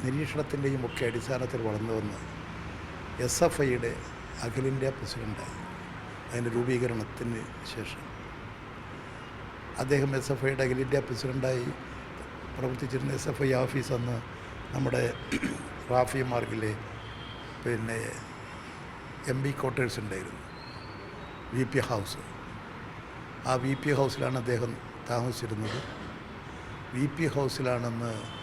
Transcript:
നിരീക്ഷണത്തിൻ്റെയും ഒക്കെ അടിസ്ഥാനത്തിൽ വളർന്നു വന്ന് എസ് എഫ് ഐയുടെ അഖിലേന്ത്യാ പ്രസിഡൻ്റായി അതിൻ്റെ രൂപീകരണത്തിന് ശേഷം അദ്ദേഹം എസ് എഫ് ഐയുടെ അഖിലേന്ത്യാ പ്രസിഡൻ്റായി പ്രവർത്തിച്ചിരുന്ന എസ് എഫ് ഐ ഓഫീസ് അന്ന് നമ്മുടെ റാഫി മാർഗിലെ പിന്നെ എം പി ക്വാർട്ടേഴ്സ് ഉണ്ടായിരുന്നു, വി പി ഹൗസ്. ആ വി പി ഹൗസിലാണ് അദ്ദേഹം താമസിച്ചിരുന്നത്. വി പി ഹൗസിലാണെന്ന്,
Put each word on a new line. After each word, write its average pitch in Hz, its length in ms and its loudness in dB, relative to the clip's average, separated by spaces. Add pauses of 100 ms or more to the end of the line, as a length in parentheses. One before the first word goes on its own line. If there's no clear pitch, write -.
നിരീക്ഷണത്തിൻ്റെയും 139 840 2
ഒക്കെ 113 220 -2
അടിസ്ഥാനത്തിൽ 120 580 0
വളർന്നു 110 320 2
വന്ന് 104 200 -2 (1080)
എസ് - 220 2
എഫ് 160 180 4
ഐയുടെ 123 260 4 (560)
അഖിലേന്ത്യാ 135 520 2
പ്രസിഡൻ്റായി - 580 -4 (720)
അതിൻ്റെ 120 280 0
രൂപീകരണത്തിന് 120 840 2 (320)
ശേഷം - 320 -6 (1800)
അദ്ദേഹം 139 360 6
എസ് 127 160 0
എഫ് 131 140 2
ഐയുടെ 135 180 4
അഖിലേന്ത്യാ 127 420 4
പ്രസിഡൻ്റായി 127 580 0 (920)
പ്രവർത്തിച്ചിരുന്ന 127 600 0
എസ് - 140 0
എഫ് 131 160 2
ഐ - 20 6 (120)
ഓഫീസ് 131 360 2
അന്ന് 120 180 2 (600)
നമ്മുടെ 127 260 4 (880)
റാഫി 127 320 6 (120)
മാർഗിലെ 110 380 2 (920)
പിന്നെ 113 340 0 (1400)
എം 131 100 2
പി 139 80 2 (100)
ക്വാർട്ടേഴ്സ് 123 420 2
ഉണ്ടായിരുന്നു, 95 360 -4 (1160)
വി 131 180 4
പി 131 160 8
ഹൗസ്. 104 320 0 (1300)
ആ - 20 8 (140)
വി 135 160 6
പി 147 160 4
ഹൗസിലാണ് 131 460 4
അദ്ദേഹം 120 260 4 (400)
താമസിച്ചിരുന്നത്. 117 680 0 (1160)
വി 127 100 4 (120)
പി 165 180 4
ഹൗസിലാണെന്ന്, 120 760 2 (320)